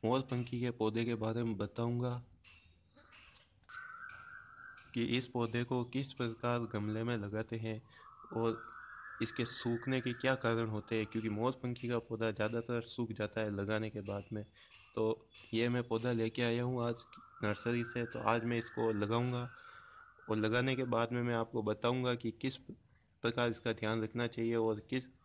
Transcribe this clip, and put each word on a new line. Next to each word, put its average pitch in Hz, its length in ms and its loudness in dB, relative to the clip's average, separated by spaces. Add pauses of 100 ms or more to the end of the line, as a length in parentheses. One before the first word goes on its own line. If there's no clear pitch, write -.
मोरपंखी 123 540 2
के 123 120 2
पौधे 110 340 2
के 117 100 0
बारे 110 280 0
में 113 140 0
बताऊंगा 120 540 0 (2750)
कि 117 100 0 (140)
इस 123 100 0
पौधे 120 360 0
को 123 220 0
किस 135 280 -4
प्रकार 120 600 -2
गमले 107 300 -2
में 120 140 0
लगाते 107 400 -4
हैं 110 240 -4 (520)
और 113 280 2 (600)
इसके 113 240 0
सूखने 120 560 0
के 123 140 0
क्या 131 220 4
कारण 113 300 2
होते 107 300 -2
हैं, 110 80 2
क्योंकि 110 240 -2
मोरपंखी 120 600 -2
का 120 100 2
पौधा 113 320 0
ज़्यादातर 113 560 0
सूख 120 240 -4
जाता 107 300 -2
है 104 140 0
लगाने 107 340 0
के 104 120 -6
बाद 101 320 -4
में। 104 100 -4 (520)
तो 110 340 0 (240)
ये 117 160 4
मैं 123 140 2
पौधा 120 300 0
लेके 113 300 2
आया 120 200 2
हूँ 123 240 0
आज 117 180 -2 (380)
नर्सरी 120 420 2
से, 120 180 -2
तो 117 180 -6
आज 113 220 4
मैं 117 140 2
इसको 113 360 0
लगाऊंगा 120 560 2 (800)
और 110 80 4
लगाने 120 380 4
के 131 140 0
बाद 117 220 2
में 120 120 0
मैं 120 120 2
आपको 113 280 0
बताऊंगा 123 520 2
कि 117 160 -4 (100)
किस - 180 -2 (640)
प्रकार 120 260 4
इसका 113 220 -2
ध्यान 110 320 2
रखना 120 240 0
चाहिए 117 280 0
और 110 240 2 (100)
किस, 131 140 0 (220)